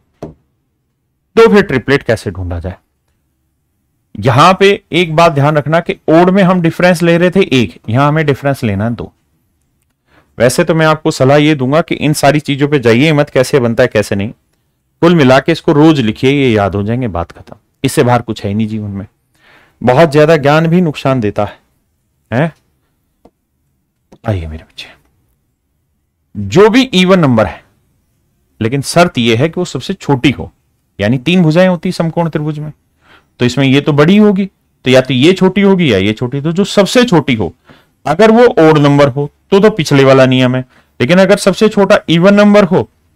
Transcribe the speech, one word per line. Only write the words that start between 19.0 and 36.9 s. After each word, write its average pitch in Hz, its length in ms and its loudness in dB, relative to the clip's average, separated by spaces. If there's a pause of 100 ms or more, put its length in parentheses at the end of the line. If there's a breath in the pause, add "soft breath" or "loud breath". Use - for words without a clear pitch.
बहुत 131 280 2
ज्यादा 151 260 2
ज्ञान 147 300 0
भी 175 140 0
नुकसान 139 380 -4
देता 104 260 -4
है, - 140 -12 (720)
हैं? 147 200 -4 (1700)
आइए 95 200 -6
मेरे 78 160 -16
बच्चे, - 240 -20 (1500)
जो 107 320 2
भी 254 240 0
even 185 220 2
नंबर 127 300 2
है, - 180 -10 (960)
लेकिन 120 200 -4
शर्त 170 360 -2
यह 117 220 0
है 160 100 0
कि 160 120 -10
वो 175 40 -6
सबसे - 280 -10
छोटी 143 380 -2
हो, - 200 -10 (480)
यानी 110 180 0
तीन 180 260 0
भुजाएं 165 240 2
होती 180 240 -4
समकोण 170 380 -6
त्रिभुज 151 300 -6
में, 151 120 -12 (680 soft breath)
तो 127 60 0
इसमें 135 220 0
ये 135 140 2
तो 156 120 -2
बड़ी 151 240 2
होगी, 208 280 2 (400)
तो 131 60 0
या 127 100 4
तो 127 120 -4
ये 135 200 2
छोटी 185 280 0
होगी 185 320 2
या 98 40 2
ये 98 160 0
छोटी, 123 280 -8
तो 160 100 -4
जो 175 120 -2
सबसे 208 420 0